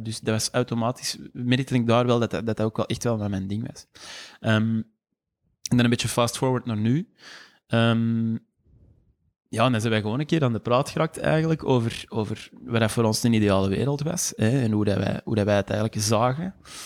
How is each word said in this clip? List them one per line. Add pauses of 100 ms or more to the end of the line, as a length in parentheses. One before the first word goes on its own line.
dus
dat
was
automatisch, (160)
merkte
ik
daar
wel
dat,
dat,
dat
ook
wel
echt
wel
wat
mijn
ding
was. (540)
Ehm, (960)
en
dan
een
beetje
fast
forward
naar
nu. (600)
Ehm, (1200)
ja,
en
dan
zijn
wij
gewoon
een
keer
aan
de
praat
geraakt
eigenlijk
over,
over (140)
wat
dat
voor
ons
een
ideale
wereld
was,
hè,
en
hoe
dat
wij,
hoe
dat
wij
het
eigenlijk
zagen. (300)